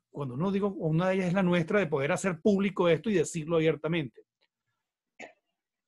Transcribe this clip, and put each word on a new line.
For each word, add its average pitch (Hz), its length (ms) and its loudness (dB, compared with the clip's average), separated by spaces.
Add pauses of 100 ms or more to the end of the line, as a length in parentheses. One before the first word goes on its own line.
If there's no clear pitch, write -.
(120)
cuando 131 240 -8
uno 180 160 -2
digo, 196 180 0
una 180 400 0
de 190 60 2
ellas 185 120 0
es 170 60 0
la 196 100 2
nuestra, 175 360 2
de 185 80 0
poder 143 240 -2
hacer 180 300 -2
público 196 460 2
esto 165 220 2
y 208 60 2
decirlo 165 400 -2
abiertamente. 160 680 0 (1600)